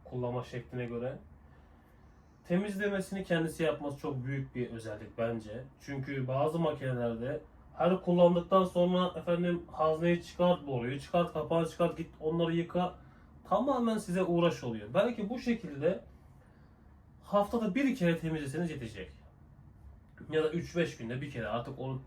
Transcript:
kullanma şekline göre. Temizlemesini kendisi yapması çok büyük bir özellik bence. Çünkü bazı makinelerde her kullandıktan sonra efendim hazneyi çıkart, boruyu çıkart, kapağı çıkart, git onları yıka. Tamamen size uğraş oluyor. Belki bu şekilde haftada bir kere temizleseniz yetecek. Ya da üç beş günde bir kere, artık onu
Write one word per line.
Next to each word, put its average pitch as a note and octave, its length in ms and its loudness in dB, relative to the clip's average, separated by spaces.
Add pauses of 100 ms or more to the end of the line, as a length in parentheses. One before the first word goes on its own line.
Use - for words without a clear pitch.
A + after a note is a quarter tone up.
kullanma B2 400 -4
şekline B2 420 -8
göre. A#2+ 340 -6 (1300)
Temizlemesini G3 760 -2
kendisi E3 400 0
yapması D3 360 -2
çok C3+ 260 -6
büyük C3+ 300 -6
bir A#2+ 140 -4
özellik A2 480 -12
bence. A2+ 460 -4 (180)
Çünkü C3+ 460 -6
bazı D3+ 320 0
makinelerde C3 840 -2 (360)
her F3+ 240 4
kullandıktan F3 640 6
sonra F3+ 560 2
efendim F3 520 0
hazneyi D#3+ 520 2
çıkart, F3 440 2
boruyu C3 320 -2
çıkart, E3+ 340 0
kapağı D#3+ 360 0
çıkart, E3+ 280 0
git D#3+ 120 -6 (100)
onları E3 360 0
yıka. F3 400 0 (540)
Tamamen A#3 480 2
size F#3 260 0
uğraş E3+ 400 4
oluyor. A2 300 -6
Belki G#3+ 360 2
bu A#3+ 100 -4
şekilde F3 640 0 (1200)
haftada G3+ 520 2
bir C4+ 200 2
kere E3+ 240 4
temizleseniz D#3 500 -2
yetecek. A2+ 420 -10 (1200)
Ya D#3 120 2
da D#3 60 2
üç E3+ 260 -4
beş D#3+ 220 0
günde B2 240 -6
bir C#3+ 100 -8
kere, A2+ 160 -6
artık B2 320 -4
onu C3 280 -4